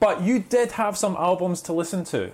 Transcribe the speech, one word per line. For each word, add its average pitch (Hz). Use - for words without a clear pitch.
But 196
you 226
did 240
have 208
some 196
albums 180
to 175
listen 170
to. 98